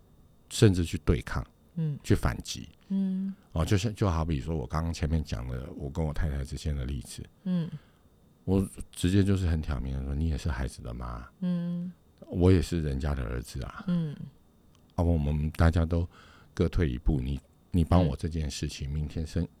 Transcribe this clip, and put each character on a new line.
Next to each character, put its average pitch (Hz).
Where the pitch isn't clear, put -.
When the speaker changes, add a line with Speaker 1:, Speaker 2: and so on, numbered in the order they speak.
Speaker 1:
甚 104
至 87
去 85
对 85
抗， -
Speaker 2:
嗯。 156
Speaker 1:
去 -
反 -
击？ -
Speaker 2:
嗯。 190
Speaker 1:
哦， 82
就 95
像， 107
就 101
好 80
比 80
说 78
我 67
刚 80
刚 82
前 80
面 78
讲 -
的， 64
我 73
跟 80
我 76
太 80
太 69
之 71
间 71
的 65
例 64
子。 -
Speaker 2:
嗯。 180
Speaker 1:
我 95
直 -
接 98
就 98
是 95
很 80
挑 71
明 65
的 67
说 69
，“你 78
也 73
是 71
孩 65
子 -
的 58
妈。 60
Speaker 2:
嗯。 175
Speaker 1:
我 90
也 90
是 85
人 69
家 71
的 67
儿 60
子 64
啊。 -
Speaker 2:
嗯。 170
Speaker 1:
啊， 90
我 85
们 73
大 82
家 82
都 85
各 85
退 85
一 62
步， 76
你， 67
你 87
帮 90
我 67
这 85
件 78
事 -
情， 69
Speaker 2:
嗯。 -
Speaker 1:
明 76
天 76
生-， 85